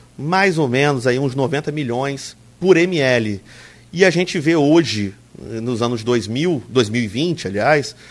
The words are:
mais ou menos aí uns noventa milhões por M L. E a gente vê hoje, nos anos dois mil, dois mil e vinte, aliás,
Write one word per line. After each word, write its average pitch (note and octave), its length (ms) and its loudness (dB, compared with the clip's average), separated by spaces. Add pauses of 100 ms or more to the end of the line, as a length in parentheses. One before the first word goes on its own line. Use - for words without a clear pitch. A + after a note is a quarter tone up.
(180)
mais F3 400 0
ou D3 100 2
menos C3 380 0
aí B2+ 120 2
uns C3+ 160 -2
noventa C#3 380 -2
milhões C3+ 640 -6 (240)
por F3 160 4
M F3 240 2
L. A#2 400 0 (500)
E F3 140 2
a F#3 60 6
gente F3+ 280 -2
vê D#3 160 2
hoje, C#3 600 2 (240)
nos A2+ 420 -6
anos A#2 240 -2
dois A#2 240 0
mil, C#3 400 -2
dois A2 220 2
mil A#2+ 120 -2
e A2 60 -4
vinte, C#3 400 -4
aliás, B2 480 0 (140)